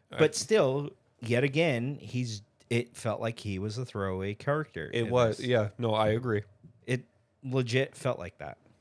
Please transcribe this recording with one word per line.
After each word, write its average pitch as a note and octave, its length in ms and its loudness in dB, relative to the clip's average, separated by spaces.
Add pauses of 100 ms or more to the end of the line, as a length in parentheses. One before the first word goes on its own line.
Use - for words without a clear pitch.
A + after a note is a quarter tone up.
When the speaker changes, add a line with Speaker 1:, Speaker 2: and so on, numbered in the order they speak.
(120)
Speaker 1:
I - 60 -6
Speaker 2:
But D3+ 160 6
still, C#3+ 560 2 (300)
yet A#2+ 240 2
again, C#3 560 2
he's, A2+ 420 -6 (280)
it A#2+ 260 0
felt - 240 -4
like A#2 200 -4
he G2+ 180 -4
was G#2+ 180 -4
a B2+ 80 -6
throwaway G2 500 -4
character C#3+ 580 -4
Speaker 1:
It A#2 140 0
Speaker 2:
in G2+ 40 -4
Speaker 1:
was, A#2 280 4
Speaker 2:
this. C3 80 -6
Speaker 1:
yeah. A2+ 220 4 (100)
No, A#2 160 0
I G#2+ 160 4
agree. A2+ 320 0 (440)
Speaker 2:
It B2 180 -2 (380)
legit C3 540 0
felt B2+ 220 -2
like F2 200 -12
that. D2 180 -12 (240)